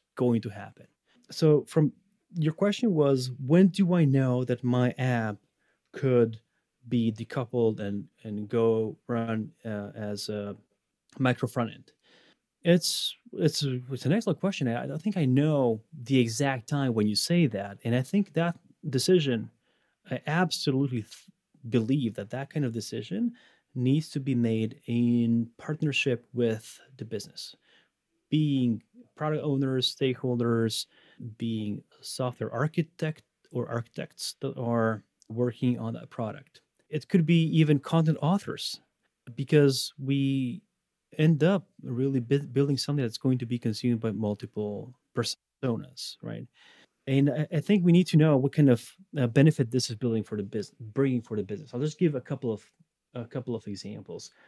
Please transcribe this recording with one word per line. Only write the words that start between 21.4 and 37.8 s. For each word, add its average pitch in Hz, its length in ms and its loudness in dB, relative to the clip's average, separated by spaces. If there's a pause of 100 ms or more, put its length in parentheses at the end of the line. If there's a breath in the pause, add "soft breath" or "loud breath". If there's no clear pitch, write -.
believe 117 460 0
that 101 160 -10
that 135 200 -8
kind 147 140 -2
of 117 80 -2
decision 120 600 -6 (420 loud breath)
needs 131 360 0
to 143 100 -6
be 135 140 -2
made 113 520 0
in 117 720 2
partnership 143 760 -4
with 113 480 -4 (160)
the - 80 -12
business, - 500 -12 (760 soft breath)
being 135 520 0 (320)
product 151 300 -4
owners, 135 500 -2
stakeholders, 120 920 0 (500 soft breath)
being 110 460 -6 (180)
software - 520 -6
architect 156 720 -6 (300)
or 123 160 -6
architects - 720 -10
that 135 180 -6
are 117 460 0 (240)
working 120 500 -2
on 117 160 -8
that 117 160 -14
product. 104 500 -10 (280)
It 151 200 -8
could 170 180 4
be 165 180 4 (140)
even 151 200 6
content 160 440 2